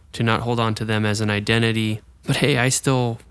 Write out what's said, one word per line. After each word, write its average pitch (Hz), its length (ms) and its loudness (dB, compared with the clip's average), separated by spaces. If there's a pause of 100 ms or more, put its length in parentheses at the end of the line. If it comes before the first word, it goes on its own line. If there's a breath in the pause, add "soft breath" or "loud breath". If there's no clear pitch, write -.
(120)
to - 100 -4
not 113 180 2
hold 120 200 -2
on 110 140 0
to 113 100 -6
them 110 200 0
as 107 160 0
an 107 100 0
identity. 110 680 0 (260)
But 135 100 0
hey, 135 220 2
I 123 100 2
still 127 500 0 (120)